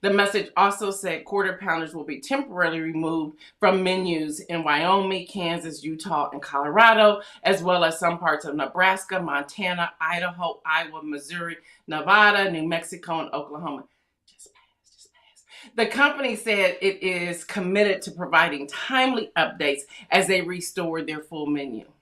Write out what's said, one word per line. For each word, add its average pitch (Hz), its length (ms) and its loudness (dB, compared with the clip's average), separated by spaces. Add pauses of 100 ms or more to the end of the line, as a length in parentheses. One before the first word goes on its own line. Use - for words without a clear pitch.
The 196 120 0
message 202 440 2
also 202 340 2
said 175 340 -6
quarter 196 360 -2
pounders 160 340 -2
will 156 100 -8
be 143 160 -10
temporarily 180 600 -2
removed 160 580 -4 (200)
from 190 240 4
menus 175 580 -2
in 165 240 -6
Wyoming, 180 640 2
Kansas, 170 560 -6
Utah, 156 500 -4
and 143 100 -12
Colorado, 208 800 6 (200)
as 185 200 2
well 180 220 2
as 160 140 2
some 170 200 0
parts 160 260 -2
of 147 100 -8
Nebraska, 185 680 0
Montana, 170 800 -4
Idaho, 170 640 -4
Iowa, 156 360 -2
Missouri, 151 540 -8 (300)
Nevada, 196 640 4
New 160 180 -4
Mexico, 165 520 -6
and - 120 -8
Oklahoma. 147 520 -8 (420)
Just - 280 -20
pass, - 400 -20
just - 180 -20
pass. - 640 -20
The 226 100 4
company 269 500 2
said 196 440 2
it 196 220 0
is 175 420 -2
committed 196 580 0
to - 80 -12
providing 165 560 2
timely 262 680 0
updates 151 460 0 (280)
as 185 160 4
they 185 160 2
restore 170 600 -4
their 156 180 -6
full 151 260 -10
menu. 139 400 -4 (160)